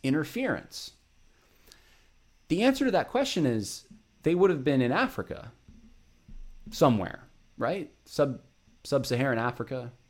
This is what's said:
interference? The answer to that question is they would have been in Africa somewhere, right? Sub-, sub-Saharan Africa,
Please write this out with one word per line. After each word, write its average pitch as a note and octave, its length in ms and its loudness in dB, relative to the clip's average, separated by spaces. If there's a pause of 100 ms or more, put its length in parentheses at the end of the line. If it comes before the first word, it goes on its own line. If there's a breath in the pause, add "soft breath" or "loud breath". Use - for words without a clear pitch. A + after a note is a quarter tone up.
interference? D3 880 -2 (1600 soft breath)
The F3 140 2
answer C4+ 240 4
to B3 60 2
that E3+ 180 0
question B3 340 0
is A2 400 -2 (380)
they D#3+ 120 2
would F#3 140 6
have D3 160 0
been C#3 160 2
in B2 120 2
Africa - 600 -4 (1160)
somewhere, A2+ 520 2 (360)
right? D#3 340 -4 (140)
Sub-, C#3 340 0 (440)
sub-Saharan B2+ 540 0
Africa, A#2+ 540 -6 (180)